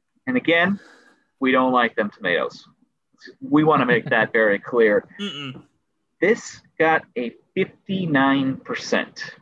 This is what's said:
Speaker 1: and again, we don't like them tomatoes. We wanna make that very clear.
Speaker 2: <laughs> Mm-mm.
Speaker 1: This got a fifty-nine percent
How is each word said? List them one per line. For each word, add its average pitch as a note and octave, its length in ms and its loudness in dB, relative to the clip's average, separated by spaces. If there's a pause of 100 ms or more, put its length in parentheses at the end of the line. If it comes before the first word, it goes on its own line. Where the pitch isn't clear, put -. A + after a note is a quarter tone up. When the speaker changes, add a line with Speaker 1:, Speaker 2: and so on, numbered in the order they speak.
(280)
Speaker 1:
and B2+ 100 -2
again, F3 420 0 (600)
we C3 120 0
don't B2+ 220 2
like A#2 220 2
them G#2 200 -2
tomatoes. E2+ 500 -4 (760)
We C#3+ 220 2
wanna D3 240 2
make A#2+ 180 2
that A2 260 0
very G#2 280 2
clear. G#2+ 540 2
Speaker 2:
<laughs> - 60 -20
Mm-mm. C#3+ 440 -12 (580)
Speaker 1:
This G#3+ 400 -2 (180)
got D#3+ 240 2 (140)
a A#2+ 160 -8 (220)
fifty-nine C#3 1000 -2
percent - 840 -8